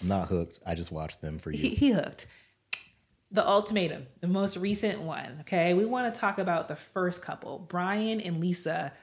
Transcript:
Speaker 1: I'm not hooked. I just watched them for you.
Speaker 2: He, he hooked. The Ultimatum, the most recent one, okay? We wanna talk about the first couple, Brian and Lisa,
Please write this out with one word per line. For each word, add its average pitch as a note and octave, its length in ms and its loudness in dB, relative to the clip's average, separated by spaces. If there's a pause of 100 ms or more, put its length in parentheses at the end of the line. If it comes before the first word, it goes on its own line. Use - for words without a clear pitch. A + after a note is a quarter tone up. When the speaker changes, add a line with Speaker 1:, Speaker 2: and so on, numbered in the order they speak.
Speaker 1:
I'm F2+ 60 -2
not F#2+ 220 2
hooked. E2+ 360 0
I E2 100 -2
just E2 160 -6
watched D#2 300 -6
them D#2 160 -6
for D#2+ 140 -8
you. D2+ 80 -2
Speaker 2:
He, - 100 2
he C4+ 220 4
hooked. - 360 -2 (1040)
The G3+ 160 2
Ultimatum, G3+ 600 2 (140)
the F3 60 -2
most G3 300 2
recent G3+ 440 0
one, D3+ 400 -8
okay? F3 340 4
We G3+ 100 6
wanna A#3+ 260 0
talk G3 280 0
about E3+ 280 0
the D3 80 -6
first F3+ 460 -2
couple, - 380 -10
Brian G3+ 600 -2
and E3+ 200 -2
Lisa, E3 520 0 (120)